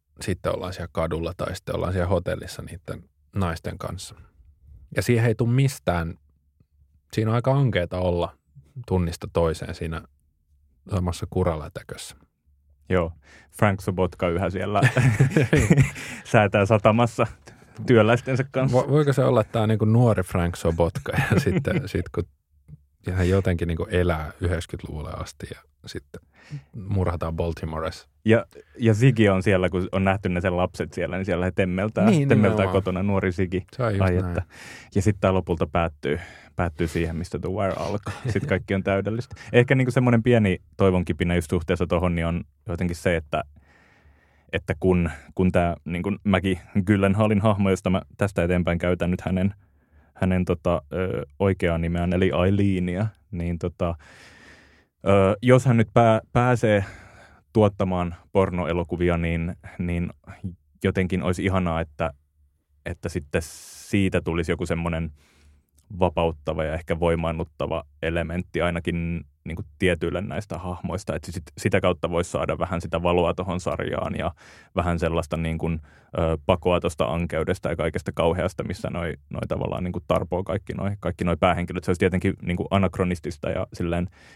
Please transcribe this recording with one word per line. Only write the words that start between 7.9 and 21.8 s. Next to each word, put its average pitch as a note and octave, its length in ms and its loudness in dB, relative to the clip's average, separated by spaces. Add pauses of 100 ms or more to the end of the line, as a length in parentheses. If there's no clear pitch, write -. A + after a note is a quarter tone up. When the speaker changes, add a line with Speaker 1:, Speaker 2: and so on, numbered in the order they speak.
Speaker 1:
olla F2 380 -2 (500)
tunnista F2 460 0
toiseen E2+ 420 0
siinä D#2+ 260 -8 (880)
samassa F2+ 380 -2
kuralätäkössä. - 840 -4 (760)
Speaker 2:
Joo, F2 220 2 (460)
Frank G2+ 240 2
Sobotka F2+ 480 -2
yhä F2 200 0
siellä G2 320 -2 (480)
Speaker 1:
<laughs> C3+ 480 4
Speaker 2:
<laughs> - 540 -2
säätää G#2 340 6
satamassa A2+ 640 4 (600)
työläistensä A#2+ 640 4
kanssa. C3 260 2
Speaker 1:
Vo-, C3+ 120 2
voiko C#3+ 240 2
se C3 100 2
olla, B2 180 4
että - 100 -6
tää A2+ 100 0
on G#2+ 80 2
niinku A2 160 2
nuori A2 380 4
Frank F2 320 0
Sobotka E2 560 0 (200)
ja F#2+ 80 4
<laughs> - 60 0
sitten, A#2 400 0